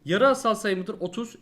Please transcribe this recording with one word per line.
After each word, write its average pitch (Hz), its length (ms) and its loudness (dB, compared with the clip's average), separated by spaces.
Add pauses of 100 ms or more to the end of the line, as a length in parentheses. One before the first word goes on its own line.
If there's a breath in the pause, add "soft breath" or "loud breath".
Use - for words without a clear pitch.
Yarı 208 240 4
asal 254 260 2
sayı 202 220 -2
mıdır? 185 240 -8
Otuz. 202 420 -6